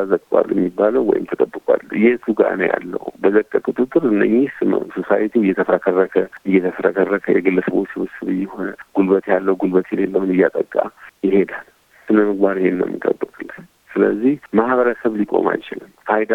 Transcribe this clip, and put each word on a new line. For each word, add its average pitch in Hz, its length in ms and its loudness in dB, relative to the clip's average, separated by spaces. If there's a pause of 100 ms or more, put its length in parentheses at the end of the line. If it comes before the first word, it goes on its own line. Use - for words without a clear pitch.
ዘቅጧል 87 440 0
የሚባለው 101 540 0
ወይም - 220 0
ተጠብቋል፣ - 560 -2 (180)
የቱ 117 340 2
ጋ 104 200 2
ነው 92 140 0
ያለው? - 360 -4 (160)
በዘቀ 104 320 2 (120)
ቁጥጥር 127 420 0
እነኚህ 107 460 2
ስም 98 200 -2 (200)
ሶሳይቲው 104 520 0
እየተፍረከረከ፣ 92 720 0 (300)
እየተፍረከረከ፣ 92 880 0
የግለሰቦች 92 580 0
ስብስብ - 400 -8
እየሆነ፣ 95 380 -6 (260)
ጉልበት 95 340 2
ያለው 95 280 0
ጉልበት 92 340 0
የሌለውን 95 420 -2
እያጠቃ 90 440 0 (480)
ይሄዳል። 95 440 0 (400)
ስነ 107 180 2
ምግባር 98 320 0
ይሄን 90 200 0
ነው - 100 -2
የሚጠብቅልን። - 640 -4 (400)
ስለዚህ 107 460 0 (180)
ማህበረሰብ 120 640 0
ሊቆም 92 320 0
አይችልም። - 420 -6 (140)
ፋይዳ 107 320 0